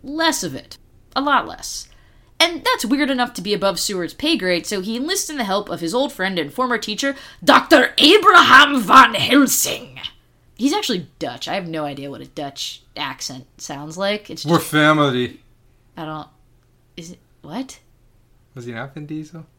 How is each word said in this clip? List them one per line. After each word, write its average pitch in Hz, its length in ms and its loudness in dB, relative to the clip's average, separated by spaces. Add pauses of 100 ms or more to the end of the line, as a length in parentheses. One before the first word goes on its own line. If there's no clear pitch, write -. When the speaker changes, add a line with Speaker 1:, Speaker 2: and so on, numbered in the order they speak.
Speaker 1:
less 302 440 -2
of 143 100 -8
it. - 240 -18 (380)
A - 40 0
lot 277 280 0
less. - 400 -14 (500)
And 339 260 0
that's 480 200 0
weird 269 260 0
enough 247 240 -2
to - 80 -10
be 202 100 -4
above 190 280 -2
Seward's 180 340 -6
pay 311 220 -2
grade, 180 280 -2
so 202 160 -6
he 220 160 -6
enlists 320 320 -4
in 302 100 -10
the 240 60 -2
help 202 240 -4
of 170 120 -8
his 165 120 -6
old 262 200 -2
friend 185 260 -4
and 147 160 -6
former 247 240 -2
teacher, 240 380 -6 (260)
Doctor 262 560 4
Abraham 302 800 8
van 226 340 6
Helsing. - 840 0 (580)
He's 269 160 0
actually 226 360 -4 (100)
Dutch. 120 300 -10
I 175 80 -4
have 185 100 -6
no 160 180 -6
idea 139 280 -10
what 123 80 -14
a 135 60 -18
Dutch - 560 -12 (140)
accent 135 520 -10 (100)
sounds 151 400 -14
like. 208 320 -4
It's - 160 -12
Speaker 2:
We're 160 120 2
Speaker 1:
just 160 120 -4
Speaker 2:
family. 147 720 2 (560)
Speaker 1:
I 165 80 -10
don't, 156 240 -12 (680)
is 170 140 -16
it, 175 80 -20 (240)
what? 214 380 -12 (720)
Speaker 2:
Was 120 120 -14
he 120 60 -12
not 123 220 -12
Vin 147 120 -14
Diesel? 156 400 -14 (120)